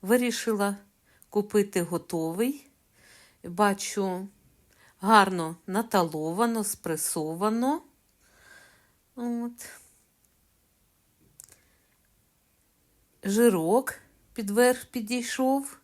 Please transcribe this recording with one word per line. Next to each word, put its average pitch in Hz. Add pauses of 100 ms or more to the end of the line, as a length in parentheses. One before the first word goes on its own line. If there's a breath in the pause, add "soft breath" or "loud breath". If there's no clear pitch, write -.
Вирішила 214 (540 soft breath)
купити 202
готовий. 175 (760 soft breath)
Бачу, 190 (720 soft breath)
гарно 185 (100)
наталовано, 190
спресовано. 196 (1300 soft breath)
От. 240 (3500 soft breath)
Жирок 208 (380)
під 202
верх 247
підійшов. 247